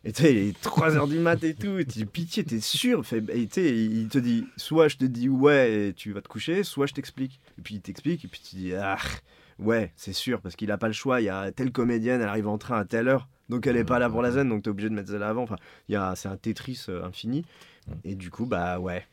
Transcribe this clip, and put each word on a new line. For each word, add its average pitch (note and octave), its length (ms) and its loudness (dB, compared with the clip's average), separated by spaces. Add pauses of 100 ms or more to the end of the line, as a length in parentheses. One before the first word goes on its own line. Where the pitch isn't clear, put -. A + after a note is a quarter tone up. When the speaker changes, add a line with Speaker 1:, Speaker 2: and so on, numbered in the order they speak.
Speaker 1:
Et A2 60 -4
tu C3 120 2
sais, D3 100 10
il G2+ 160 4
est - 120 -8
trois D#3+ 360 2
heures C#3+ 100 2
du D#3 120 0
mat E3+ 240 4
et D#3+ 100 0
tout, G3 240 -4
et D#3+ 80 0
tu A#2 140 -8
dis, « A2 80 -2
Pitié, E3+ 360 -4
t'es A#2+ 160 -2
sûr ? » A3 460 0
Fait, A2+ 240 -2
et A#2 180 0
tu - 140 -12
sais, C3 160 4
il A2 320 0
te C#3 80 0
dit, « A#2+ 280 2 (120)
Soit D#3 320 4
je C#3 80 -2
te C3 80 2
dis B2 240 0
ouais C3 600 6
et F#2 40 -4
tu - 180 -10
vas G2+ 100 -8
te - 60 -20
coucher, E3 360 -2
soit C#3+ 240 -2
je - 60 -6
t'explique. » C3 460 -8 (200)
Et - 20 -18
puis G#2+ 140 -10
il G2 60 -8
t'explique, E3 440 -4
et - 20 -12
puis - 160 -16
tu - 140 -18
dis, « F#2 180 -6
Ah, G2 220 -2 (600)
ouais, G#2+ 360 0
c'est - 160 -12
sûr, A2+ 300 -2
parce F2+ 160 -10
qu'il G#2 140 -2
a G2+ 60 0
pas A2 100 -2
le A2 60 0
choix, B2+ 280 0
il G#2+ 40 2
y G2 40 0
a F#2+ 220 -4
telle C3 200 -2
comédienne, A#2+ 500 2
elle G#2+ 60 0
arrive G#2 220 -2
en G#2+ 80 -2
train A#2 220 -2
à G2+ 60 0
telle A#2 220 0
heure, C3 220 2 (180)
donc A#2+ 200 -4
elle A#2+ 100 4
est A2+ 80 2
pas B2 140 2
là A#2+ 100 2
pour A#2 140 0
la A#2+ 100 2
scène, C3+ 160 2
donc G#2+ 140 0
t'es A2 80 -2
obligé G#2 180 -2
de A2 60 -2
mettre G2 160 -6
celle G2+ 120 -4
avant. » A2+ 200 -2
Enfin, A2 140 -6 (300)
il G2+ 60 -2
y - 20 0
a, F#2+ 200 0
c'est - 140 -10
un F#2+ 60 -6
Tetris, A#2+ 540 -6
euh, F2 160 -6
infini. A#2+ 400 -6 (420)
Speaker 2:
Mm. - 40 -12 (140)
Speaker 1:
Et F#2+ 100 -6
du F#2 160 -10
coup, A#2 160 -6
bah F2+ 320 0
ouais. F2+ 340 -6